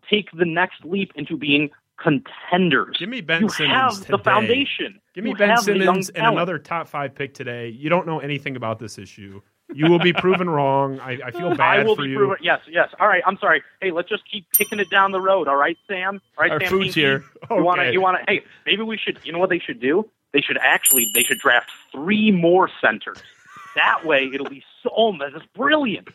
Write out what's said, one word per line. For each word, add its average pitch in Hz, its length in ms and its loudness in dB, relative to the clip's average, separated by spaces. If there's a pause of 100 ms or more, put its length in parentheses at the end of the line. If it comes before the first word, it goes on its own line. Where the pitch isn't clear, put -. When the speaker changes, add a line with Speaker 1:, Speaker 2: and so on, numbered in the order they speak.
(100)
Speaker 1:
take 208 220 -2
the 165 120 -2
next 170 400 -4
leap 196 300 -6
into 151 220 -8
being 143 340 0 (320)
contenders. 156 960 0
Speaker 2:
Give 175 100 -8
me 247 120 -10
Ben 165 220 0
Speaker 1:
You 214 60 2
Speaker 2:
Simmons 151 240 -2
Speaker 1:
have 247 280 0
the 202 160 -2
Speaker 2:
today. 202 80 -2
Speaker 1:
foundation. 214 760 0 (140)
Speaker 2:
Give 185 100 -12
me 262 60 -4
Speaker 1:
You 233 60 -6
Speaker 2:
Ben 202 140 4
Speaker 1:
have 233 140 4
the 202 140 2
young 190 60 0 (180)
Speaker 2:
Simmons 190 80 -6
and - 60 -14
Speaker 1:
talent. 220 220 2
Speaker 2:
another 175 200 -2
top 165 300 -8
five 143 260 -8
pick 139 200 -10
today. 120 340 -10
You 131 200 -8
don't 170 180 2
know 160 140 -4
anything 143 360 -6
about 113 220 -4
this 110 200 -14
issue. 98 420 -18 (320)
You 151 160 2
will 175 120 6
be 170 120 4
proven 180 380 0
<laughs> - 0 -
wrong. 139 480 0
I, 127 260 -10
I 123 60 -10
feel - 240 -4
bad - 260 2
Speaker 1:
I 202 40 2
will 214 100 4
Speaker 2:
for - 80 -6
Speaker 1:
be 269 80 -4
Speaker 2:
you. - 60 -4
Speaker 1:
proven, 196 260 2
yes, 160 260 0
yes. 160 200 0 (100)
All 190 80 4
right, 185 180 4
I'm 190 140 0
sorry. 165 240 2 (180)
Hey, 190 120 -2
let's 170 160 -4
just 208 220 -6
keep 208 220 -14
kicking 208 280 -2
it 180 100 -4
down 196 220 2
the 190 80 -2
road, 190 260 2
all 139 100 2
right, 151 220 0 (100)
Sam? 190 320 -6 (160)
All 151 60 -2
right, 151 80 2
Speaker 3:
Our 156 100 -2
Speaker 1:
Sam 185 100 -2
Speaker 3:
food's 190 200 0
Speaker 1:
Hinkie? - 40 -10
Speaker 3:
here. 139 300 2 (260)
Speaker 1:
You 202 120 2
wanna, 175 200 2
Speaker 2:
Okay. 170 100 0
Speaker 1:
you 180 80 0
wanna, 180 260 2
hey, 196 160 -2 (240)
maybe 196 160 0
we 220 160 -6
should, - 260 -6
you 139 80 -12
know 170 60 -6
what 185 120 2
they 180 100 0
should 123 200 -12
do? 156 280 0 (240)
They 147 80 2
should 131 200 -4
actually, 131 540 2
they 120 80 4
should 127 160 -2
draft 120 320 2 (220)
three 208 400 2
more 175 360 4 (120)
centers. 107 420 -2 (540)
That 175 280 2
way, 139 300 2
it'll 135 160 -6
be 139 140 -18 (180)
so, - 140 -4
oh, 220 160 4
man, 143 200 -8
that's 151 220 -16
brilliant. 254 600 -2